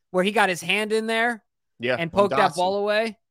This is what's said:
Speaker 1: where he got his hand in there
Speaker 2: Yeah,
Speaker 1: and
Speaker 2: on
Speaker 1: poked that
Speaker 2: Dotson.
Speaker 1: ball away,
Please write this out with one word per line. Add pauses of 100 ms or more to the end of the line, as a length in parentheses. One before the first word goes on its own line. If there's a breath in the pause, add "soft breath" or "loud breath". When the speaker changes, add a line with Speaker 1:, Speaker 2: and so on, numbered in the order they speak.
(120)
Speaker 1:
where
he
got
his
hand
in
there (360)
Speaker 2:
Yeah,
Speaker 1:
and
Speaker 2:
on
Speaker 1:
poked
that
Speaker 2:
Dotson.
Speaker 1:
ball
away, (140)